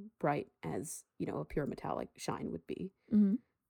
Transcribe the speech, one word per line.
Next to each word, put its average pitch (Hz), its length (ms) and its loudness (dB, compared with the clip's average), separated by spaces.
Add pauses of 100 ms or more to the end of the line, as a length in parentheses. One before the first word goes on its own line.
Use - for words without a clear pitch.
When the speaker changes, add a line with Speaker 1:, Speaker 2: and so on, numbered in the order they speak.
(200)
Speaker 1:
bright 147 280 0 (140)
as, - 420 -6 (140)
you 165 80 -2
know, - 120 -4
a 151 60 -4
pure 147 220 -2
metallic - 500 -4
shine - 360 -4
would - 140 -8
be. - 260 -6 (200)
Speaker 2:
Mm-hmm. 208 240 8 (320)